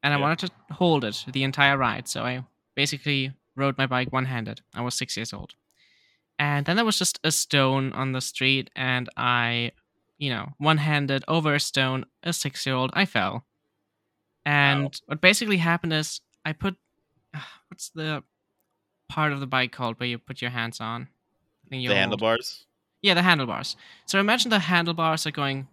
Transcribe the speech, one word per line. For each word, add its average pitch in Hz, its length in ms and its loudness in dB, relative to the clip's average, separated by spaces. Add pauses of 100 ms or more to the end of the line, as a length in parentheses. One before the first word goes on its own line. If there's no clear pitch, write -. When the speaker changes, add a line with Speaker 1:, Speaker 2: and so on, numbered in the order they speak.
Speaker 1:
And 143 120 2
I - 20 2
Speaker 2:
Yeah. - 20 2
Speaker 1:
wanted 151 300 2
to - 260 -16
hold 160 300 4
it 104 240 -6
the 135 160 0
entire 139 340 4
ride, 123 300 0
so - 160 -4
I 127 220 -4 (300)
basically 139 580 0 (220)
rode 135 220 0
my 135 80 2
bike 127 260 0
one-handed. 127 500 -4 (120)
I 117 80 -6
was 123 140 -4
six - 200 -6
years 113 160 -8
old. 98 220 -16 (840)
And 143 280 -2
then 175 100 0
there 233 100 2
was 214 120 0
just - 260 -2
a 156 80 2
stone 135 640 2
on 131 180 -4
the 127 100 -4
street, 135 540 0
and 127 400 -2
I, 120 560 0 (460)
you 143 120 -4
know, 123 280 -6
one-handed 147 720 2
over 156 260 2
a 143 60 2
stone, 131 460 -2 (180)
a 170 80 -4
six-year-old, 131 600 -2
I 190 120 2
fell. 98 400 -2 (1000)
And 143 440 4
Speaker 2:
Ow. - 40 -20 (120)
Speaker 1:
what 156 140 -6
basically 202 380 4
happened 170 340 0
is 156 280 -2 (240)
I 156 80 -4
put, 185 240 -4 (580)
<sighs> - 340 -16
what's - 220 -16
the 156 340 -6 (840)
part 151 240 0
of 139 80 -4
the 139 60 -6
bike 127 260 0
called 117 280 -4
where 123 80 -4
you 120 100 -4
put - 240 -12
your 123 100 -4
hands 117 280 -6
on? 117 280 -8 (580)
I - 40 -18
think 131 120 -6
you 123 80 -2
Speaker 2:
The 101 40 4
Speaker 1:
hold 98 280 0
Speaker 2:
handlebars? 113 440 -2 (360)
Speaker 1:
Yeah, 196 120 6
the 175 80 4
handlebars. 151 540 2 (300)
So 196 140 2
imagine 226 300 2
the 214 100 4
handlebars 165 680 2
are 151 60 -4
going 135 400 -2